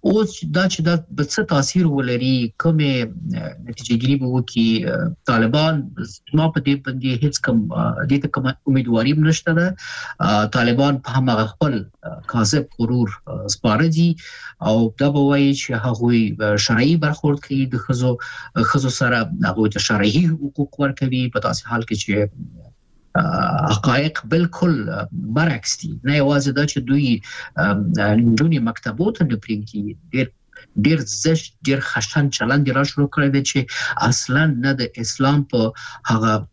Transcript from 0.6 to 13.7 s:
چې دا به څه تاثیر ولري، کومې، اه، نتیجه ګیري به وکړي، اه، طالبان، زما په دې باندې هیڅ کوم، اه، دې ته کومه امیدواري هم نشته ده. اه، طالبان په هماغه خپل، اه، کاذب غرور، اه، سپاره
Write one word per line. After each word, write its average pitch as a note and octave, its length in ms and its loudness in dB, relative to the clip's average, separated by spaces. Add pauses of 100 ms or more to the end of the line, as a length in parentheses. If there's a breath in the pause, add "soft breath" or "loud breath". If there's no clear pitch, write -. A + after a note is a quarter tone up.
چې F3 140 -2
دا E3+ 300 2
به D3 120 -2
څه G#3 200 -2
تاثیر D#3+ 440 2
ولري، B2+ 640 0 (100)
کومې، C#3+ 440 2 (280)
اه، - 220 -8 (120)
نتیجه A#2 300 -2
ګیري C3 160 2
به C3 100 -2
وکړي، A#2 640 0
اه، - 280 -2 (100)
طالبان، C3+ 640 2 (100)
زما - 480 -2
په D#3+ 120 0
دې C#3 160 0
باندې C3 480 -4
هیڅ C#3+ 200 -2
کوم، A2+ 300 0
اه، A#2 340 -2
دې C#3 140 2
ته D3 60 -4
کومه C3 280 -2 (120)
امیدواري B2 440 2
هم D3+ 160 2
نشته D#3+ 260 0
ده. F3 220 0 (460 loud breath)
اه، G#2 240 2
طالبان B2 520 2
په C3 140 -8
هماغه A#2+ 340 2
خپل، G#2+ 400 -2 (180)
اه، - 240 -12
کاذب A#2 360 0 (160)
غرور، A#2 480 0
اه، G2+ 200 -8
سپاره A2+ 400 0